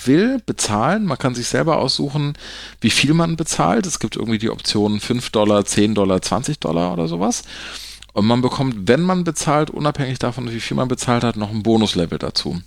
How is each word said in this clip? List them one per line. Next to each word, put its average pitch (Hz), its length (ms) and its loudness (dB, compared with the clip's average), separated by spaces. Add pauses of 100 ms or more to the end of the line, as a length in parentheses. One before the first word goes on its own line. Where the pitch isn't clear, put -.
will, 214 400 4
bezahlen. 135 600 0
Man 143 120 -2
kann 127 160 -2
sich 120 140 -6
selber 147 320 2
aussuchen, 143 580 -2 (440)
wie 113 100 4
viel 143 240 4
man 165 200 2
bezahlt. 170 520 0
Es 151 100 -4
gibt - 180 -6
irgendwie 110 220 -2
die 110 140 -2
Option 104 480 0
fünf 123 320 -4
Dollar, 104 340 4
zehn 107 300 2
Dollar, 95 260 2
zwanzig 143 380 -2
Dollar 175 340 -2
oder 170 140 -2
sowas. 180 340 -2 (720)
Und 104 120 2
man 120 160 4
bekommt, 123 480 0
wenn 143 140 6
man 180 200 0
bezahlt, 151 460 0
unabhängig 139 500 -4
davon, 120 320 -4
wie 113 80 -6
viel 135 160 -6
man 131 140 0
bezahlt 120 340 0
hat, 113 140 0
noch 104 120 -4
ein 107 140 -4
Bonuslevel 98 560 2
dazu. - 480 -4